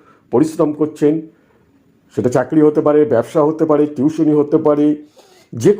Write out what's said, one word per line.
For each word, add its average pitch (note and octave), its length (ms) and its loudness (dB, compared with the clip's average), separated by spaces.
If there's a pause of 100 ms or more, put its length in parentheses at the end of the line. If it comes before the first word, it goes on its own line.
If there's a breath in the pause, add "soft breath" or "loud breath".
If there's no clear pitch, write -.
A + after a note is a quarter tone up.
(320 loud breath)
পরিশ্রম D#3 380 0 (100)
করছেন, D3+ 320 0 (1000 soft breath)
সেটা B2 220 -2
চাকরি C#3 300 0
হতে D3+ 200 0
পারে, D3+ 140 2 (120)
ব্যবসা A#2 360 0
হতে D#3 220 -2
পারে, D3 140 2 (100)
টিউশনি D3+ 460 0
হতে D3 260 0
পারে, D3 200 2 (680 soft breath)
যে C3 280 2